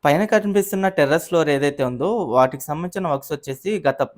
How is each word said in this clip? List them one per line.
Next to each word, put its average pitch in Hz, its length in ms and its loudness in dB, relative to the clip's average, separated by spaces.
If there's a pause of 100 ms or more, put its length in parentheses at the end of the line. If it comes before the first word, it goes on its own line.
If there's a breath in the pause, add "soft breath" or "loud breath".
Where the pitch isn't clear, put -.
పైన 151 220 4
కనిపిస్తున్న 202 640 0
టెర్రస్ 160 360 2
ఫ్లోర్ 160 240 2
ఏదైతే 143 340 0
ఉందో 123 260 -2 (200)
వాటికి 127 340 2
సంబంధించిన 175 440 -6
వర్క్స్ 143 260 -4
వచ్చేసి 135 460 -8
గత 139 380 0